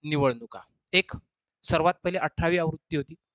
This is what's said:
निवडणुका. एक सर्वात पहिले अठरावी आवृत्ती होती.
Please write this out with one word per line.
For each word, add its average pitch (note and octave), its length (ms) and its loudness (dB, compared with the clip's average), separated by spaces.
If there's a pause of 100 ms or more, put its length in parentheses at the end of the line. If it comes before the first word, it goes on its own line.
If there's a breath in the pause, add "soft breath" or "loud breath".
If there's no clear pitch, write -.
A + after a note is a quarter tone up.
निवडणुका. C3+ 580 0 (320)
एक F#3 200 2 (500)
सर्वात E3 320 2 (100)
पहिले F3+ 140 -2
अठरावी E3+ 400 0
आवृत्ती E3 380 -4
होती. D3 180 -4 (200)